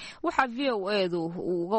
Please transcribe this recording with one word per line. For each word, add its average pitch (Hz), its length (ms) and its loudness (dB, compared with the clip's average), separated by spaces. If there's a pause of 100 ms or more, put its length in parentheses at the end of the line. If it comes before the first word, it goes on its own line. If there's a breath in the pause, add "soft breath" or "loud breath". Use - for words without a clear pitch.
(240 loud breath)
waxaa 294 240 2
V 254 240 0
O 196 180 -2
A 202 200 2
du 170 100 0
uu 170 480 -2
uga 214 120 2